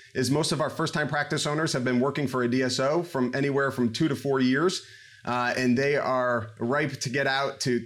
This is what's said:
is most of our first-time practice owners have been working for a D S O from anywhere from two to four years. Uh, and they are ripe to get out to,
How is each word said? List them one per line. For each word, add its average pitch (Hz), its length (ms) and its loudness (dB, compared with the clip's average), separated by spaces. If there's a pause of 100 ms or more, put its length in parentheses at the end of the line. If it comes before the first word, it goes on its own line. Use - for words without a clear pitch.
(140)
is 123 160 0
most 151 220 2
of 147 80 -2
our 147 80 0
first-time 151 400 -2
practice 147 380 -2
owners 156 260 0
have 135 100 -2
been 127 160 2
working 135 280 0
for 127 160 -2
a 120 80 0
D 131 120 2
S 123 160 -2
O 147 240 2
from 127 320 -2
anywhere 139 360 0
from 123 200 0
two 160 160 0
to 151 80 2
four 139 240 0
years. 131 460 2 (400)
Uh, 123 320 0
and 123 220 2
they 143 180 2
are 123 640 0
ripe 139 420 -2
to - 80 -4
get 139 180 0
out 135 340 -2
to, 120 260 0